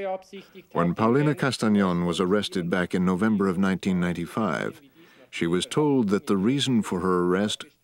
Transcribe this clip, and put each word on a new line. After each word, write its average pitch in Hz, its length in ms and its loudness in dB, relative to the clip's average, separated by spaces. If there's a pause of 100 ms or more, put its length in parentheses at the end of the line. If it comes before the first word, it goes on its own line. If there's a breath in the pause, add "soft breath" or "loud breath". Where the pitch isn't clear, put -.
(720)
When 170 220 0
Paulina 135 400 2
Castagnon 101 720 0
was 87 160 -2
arrested 95 480 -2
back 90 260 -2
in 92 120 2
November 98 420 2
of 90 80 -2
nineteen 95 420 0
ninety-five, 85 840 -4 (480 loud breath)
she - 160 -4
was 87 180 0
told 139 440 2
that 98 180 0
the 101 100 0
reason 127 460 2
for 92 180 -4
her 90 240 2
arrest 95 400 0 (200)